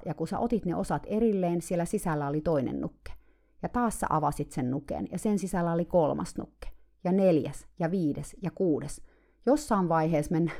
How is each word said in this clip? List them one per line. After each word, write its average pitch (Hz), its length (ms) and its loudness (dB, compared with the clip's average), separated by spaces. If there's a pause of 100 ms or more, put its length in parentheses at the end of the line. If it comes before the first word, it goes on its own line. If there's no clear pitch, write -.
ja 156 80 -6
kun 165 140 -6
sä - 120 -4
otit 233 260 0
ne 170 100 -2
osat 175 300 -2
erilleen, 196 560 0
siellä 170 240 -2
sisällä 156 420 -2
oli 151 140 -2
toinen 139 400 0
nukke. - 300 -10 (500)
Ja 180 80 -4
taas 240 300 0
sä - 100 -2
avasit 147 420 0
sen 127 200 -2
nuken, 151 400 -4
ja 180 80 -4
sen 208 200 2
sisällä 175 340 0
oli 175 120 0
kolmas 151 520 2
nukke. - 320 -10 (340)
Ja 175 80 0
neljäs, 180 560 4 (120)
ja 165 120 -2
viides, 151 500 -2
ja 165 100 -4
kuudes. 147 500 -2 (440)
Jossain 226 440 2
vaiheessa 160 460 2
men-, 165 240 2